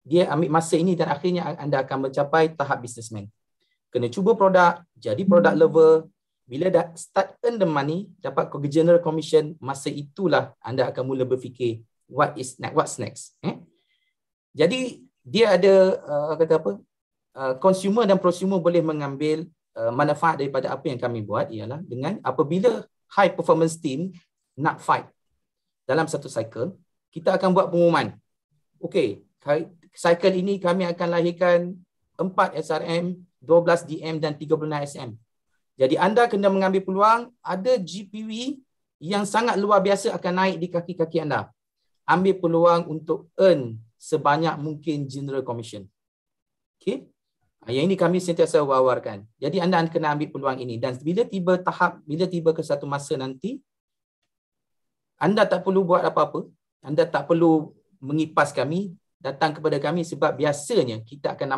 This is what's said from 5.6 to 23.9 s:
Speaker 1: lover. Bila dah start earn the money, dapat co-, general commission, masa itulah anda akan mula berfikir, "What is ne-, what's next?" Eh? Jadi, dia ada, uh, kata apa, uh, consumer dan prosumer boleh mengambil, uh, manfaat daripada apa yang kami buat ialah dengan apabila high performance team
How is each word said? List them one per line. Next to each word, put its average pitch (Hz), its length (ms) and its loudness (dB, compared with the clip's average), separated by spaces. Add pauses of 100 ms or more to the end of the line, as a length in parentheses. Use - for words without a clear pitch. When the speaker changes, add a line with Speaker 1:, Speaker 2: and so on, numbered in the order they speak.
Speaker 1:
lover. 160 240 8 (560)
Bila 139 240 -4
dah 165 140 2 (100)
start - 480 -4
earn 233 160 0
the 180 80 2
money, 156 400 -2 (100)
dapat 139 300 -4
co-, 143 160 -10
general 165 400 4
commission, 156 560 0
masa 135 320 -8
itulah 143 720 -2
anda 120 240 -2
akan 131 160 -6
mula 131 240 -2
berfikir, 123 560 -4 (240)
"What 139 320 -2
is - 160 -12
ne-, 117 160 -8
what's 156 240 -2
next?" - 480 -12
Eh? - 160 -6 (960)
Jadi, 247 480 0 (160)
dia 202 400 4
ada, 196 140 8 (260)
uh, 147 400 -2
kata 160 160 4
apa, 160 160 -2 (640)
uh, 131 240 -4
consumer 196 480 2
dan 196 80 6
prosumer 190 400 0
boleh 175 240 2
mengambil, 151 640 -4 (320)
uh, 113 160 -2
manfaat 147 480 0
daripada 135 320 -4
apa 131 180 -8
yang 120 80 -8
kami 120 240 -4
buat 104 300 -4
ialah 113 320 -12
dengan 135 400 -8
apabila 190 580 0 (320)
high 196 160 4
performance 165 480 0
team 156 320 -6 (460)